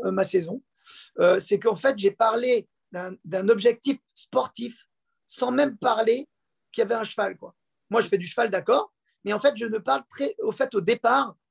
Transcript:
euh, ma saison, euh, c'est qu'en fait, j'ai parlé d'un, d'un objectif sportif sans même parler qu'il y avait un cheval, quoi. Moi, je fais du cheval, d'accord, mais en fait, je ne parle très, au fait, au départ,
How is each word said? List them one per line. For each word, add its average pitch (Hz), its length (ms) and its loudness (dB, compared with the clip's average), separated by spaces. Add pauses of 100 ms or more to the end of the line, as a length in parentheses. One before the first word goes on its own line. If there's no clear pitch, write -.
euh, 185 60 -2
ma 190 140 0
saison, 190 380 -2 (560)
euh, 180 220 6
c'est 202 180 0
qu'en 214 180 0
fait, 269 220 0
j'ai 196 120 2
parlé 226 580 0 (220)
d'un, 185 240 -10 (100)
d'un 190 260 0
objectif 233 480 2 (160)
sportif - 720 -6 (400)
sans - 240 -4
même 262 260 2
parler 226 500 0 (460)
qu'il - 80 -2
y 220 60 2
avait 226 80 -2
un 220 100 -2
cheval, 190 320 -4
quoi. - 180 -20 (360)
Moi, 226 100 2
je 208 60 -2
fais 190 120 0
du 180 80 -8
cheval, 233 220 -2
d'accord, 208 460 0 (300)
mais 202 100 -2
en 208 40 -2
fait, 277 180 2
je 233 100 -6
ne 220 100 -4
parle 262 320 -2
très, - 300 -6
au 214 140 -2
fait, - 220 -4
au 202 60 0
départ, 233 560 2 (140)